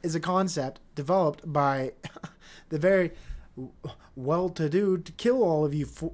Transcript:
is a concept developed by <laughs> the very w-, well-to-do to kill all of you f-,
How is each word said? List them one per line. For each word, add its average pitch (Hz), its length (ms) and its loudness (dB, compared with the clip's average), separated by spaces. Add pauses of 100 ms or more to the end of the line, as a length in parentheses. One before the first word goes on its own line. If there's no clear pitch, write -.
is 165 140 -4
a 165 60 -2
concept 180 580 -2 (160)
developed 156 580 0
by 135 420 0 (360)
<laughs> - 380 -20
the 156 100 -4
very 185 320 4 (460)
w-, 131 160 -12 (420)
well-to-do 170 840 0
to - 140 -14
kill 247 300 2
all 156 220 4
of 147 100 0
you 151 120 -2
f-, - 280 -8